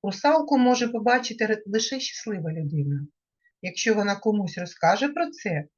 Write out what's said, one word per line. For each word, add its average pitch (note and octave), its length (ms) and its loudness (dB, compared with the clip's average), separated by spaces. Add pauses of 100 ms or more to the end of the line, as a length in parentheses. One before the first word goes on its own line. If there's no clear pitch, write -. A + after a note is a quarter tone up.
Русалку C#4+ 560 2
може B3 300 4
побачити A#3 580 0
ри-, G#3+ 200 0
лише A3 340 -2
щаслива F3+ 520 -6
людина. C#3+ 540 -2 (560)
Якщо F#3 320 0
вона G3+ 220 2
комусь G3+ 420 -2
розкаже G3 500 2
про E4+ 220 -2
це D#3 340 -4 (140)